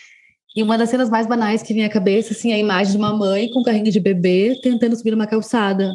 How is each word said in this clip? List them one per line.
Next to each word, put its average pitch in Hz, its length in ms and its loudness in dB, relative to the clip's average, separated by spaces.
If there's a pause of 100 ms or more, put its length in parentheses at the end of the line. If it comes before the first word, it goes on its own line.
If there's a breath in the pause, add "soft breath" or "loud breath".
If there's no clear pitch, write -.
(580 loud breath)
E 214 40 0
uma 220 160 0
das 233 120 0
cenas 247 200 0
mais 226 160 0
banais 220 380 -2
que 220 100 -4
vem 214 120 0
à 208 40 0
cabeça, 208 440 0
assim, 233 180 -4
é 214 40 0
a 208 40 0
imagem 202 320 2
de 202 60 2
uma 214 180 0
mãe 202 340 0
com 254 120 -2
um - 20 0
carrinho 220 260 2
de 202 120 2
bebê 185 600 2
tentando 240 360 0
subir 226 160 -2
uma 220 120 0
calçada, 202 680 -2